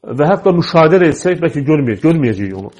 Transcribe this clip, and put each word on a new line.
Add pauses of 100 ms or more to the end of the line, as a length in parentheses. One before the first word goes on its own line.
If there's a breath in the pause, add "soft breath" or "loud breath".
Və
hətta
müşahidə
də
etsək,
bəlkə
görməyəcək,
görməyəcəyik
onu.